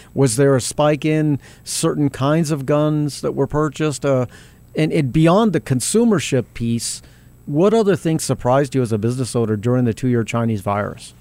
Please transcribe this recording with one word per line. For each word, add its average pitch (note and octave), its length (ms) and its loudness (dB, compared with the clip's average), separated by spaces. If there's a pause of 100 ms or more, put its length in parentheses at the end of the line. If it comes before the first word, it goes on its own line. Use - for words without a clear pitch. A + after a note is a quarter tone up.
(140)
Was B2+ 220 2
there C#3 180 4
a B2+ 60 2
spike D3+ 440 0
in D3+ 360 0 (240)
certain D3+ 460 -2
kinds D3 400 0
of C#3 160 -4
guns D3+ 560 0
that D#3+ 100 -2
were C3+ 140 0
purchased? D3+ 580 -2
Uh, C3 220 2 (500)
and, D#3 160 0
and C#3+ 200 0
beyond E3+ 420 4
the D3+ 60 0
consumership D3+ 920 0
piece, A#2 480 -4 (460)
what E3+ 260 2
other G3+ 240 4
things D#3+ 280 -2
surprised C3 500 0
you C3 80 2
as A2+ 100 -2
a A2 60 0
business A#2+ 360 -2
owner A2 220 0
during B2 300 0
the A2 80 0
two-year A#2+ 300 0
Chinese A2+ 360 -2
virus? G2+ 600 -6